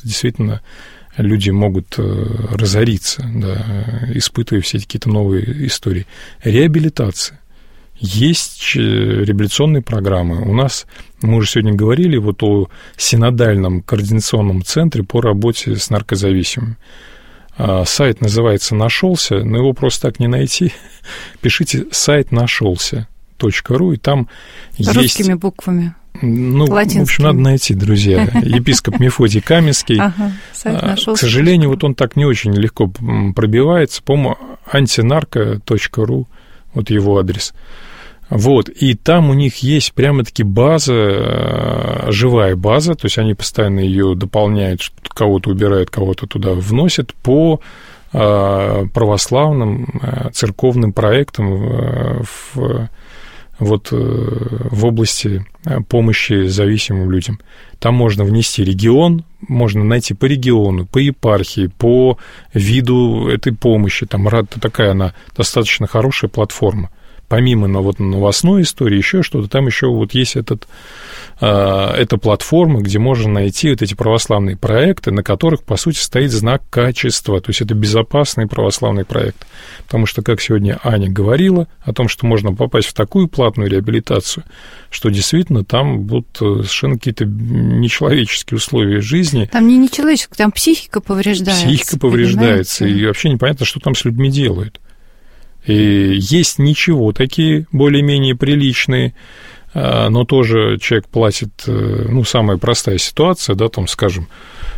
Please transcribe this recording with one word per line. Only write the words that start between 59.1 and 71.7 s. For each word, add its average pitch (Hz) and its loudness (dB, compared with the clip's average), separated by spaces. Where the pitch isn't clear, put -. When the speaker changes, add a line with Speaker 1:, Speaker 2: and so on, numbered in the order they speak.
Speaker 1:
можно 113 0
найти 113 0
по 113 -2
региону, 113 2
по 131 -2
епархии, 107 0
по 127 4
виду 120 2
этой 120 -2
помощи. 107 0
Там 101 -2
ра-, 110 0
такая 110 -2
она 95 0
достаточно - -2
хорошая 117 -2
платформа. 104 -2
Помимо 113 2
на-, 98 0
вот 98 -2
новостной 101 2
истории, 110 0
ещё 180 0
что-то, 113 -2
там 135 0
ещё 123 0
вот 110 -2
есть 127 0
этот, 120 -6
а, 98 0